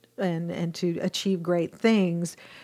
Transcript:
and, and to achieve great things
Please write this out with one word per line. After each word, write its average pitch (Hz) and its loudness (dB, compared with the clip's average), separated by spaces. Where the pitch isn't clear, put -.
and, 170 -2
and 170 -2
to 170 -2
achieve 190 -2
great 170 0
things 180 2